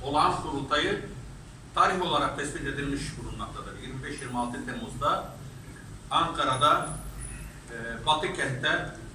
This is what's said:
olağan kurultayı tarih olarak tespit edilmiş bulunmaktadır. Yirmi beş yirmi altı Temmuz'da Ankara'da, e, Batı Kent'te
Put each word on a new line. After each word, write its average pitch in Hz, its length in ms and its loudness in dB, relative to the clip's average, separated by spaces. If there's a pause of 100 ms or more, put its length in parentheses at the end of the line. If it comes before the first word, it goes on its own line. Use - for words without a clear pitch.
olağan 147 400 4
kurultayı 147 580 2 (760)
tarih 185 280 6
olarak 147 360 2
tespit 139 280 -2
edilmiş 139 360 -2 (160)
bulunmaktadır. - 640 -8
Yirmi 131 220 -8
beş 147 160 -8
yirmi 123 180 -4
altı 123 280 -2
Temmuz'da - 680 0 (760)
Ankara'da, 151 760 6 (840)
e, 117 360 -6
Batı 151 280 4
Kent'te 147 560 0 (240)